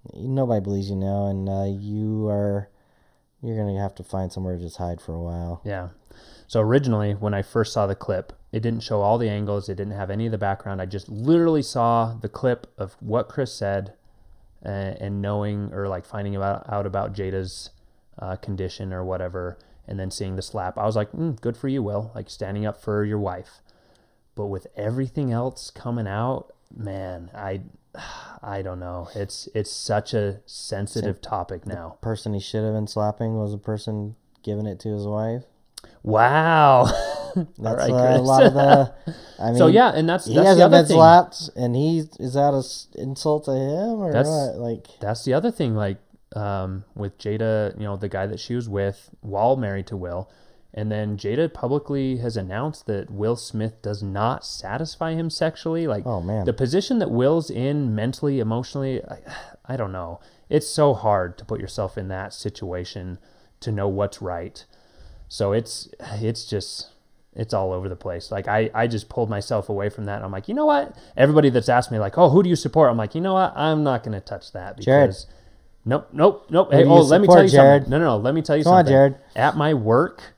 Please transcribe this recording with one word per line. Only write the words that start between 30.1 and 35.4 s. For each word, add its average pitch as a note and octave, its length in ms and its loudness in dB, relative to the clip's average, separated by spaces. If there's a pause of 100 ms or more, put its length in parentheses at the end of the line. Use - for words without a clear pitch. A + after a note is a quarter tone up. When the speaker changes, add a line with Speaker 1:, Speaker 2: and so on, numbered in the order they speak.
Speaker 2:
a G#2 320 -4
sensitive G2+ 760 -8
Speaker 1:
So, - 60 -16
Speaker 2:
topic F2+ 340 -8
Speaker 1:
the G2 100 -12
Speaker 2:
now. E2+ 280 -14
Speaker 1:
person A2 320 -6
he G2+ 60 -4
should G#2+ 240 -6
have G#2+ 100 -2
been G#2+ 140 -4
slapping A2 500 -4
was G#2 160 -4
a G#2 40 -8
person G#2+ 580 -8 (280)
giving G#2 220 -6
it F#2+ 160 -8
to A2 80 -8
his G#2 160 -6
wife? A2 380 -4 (600)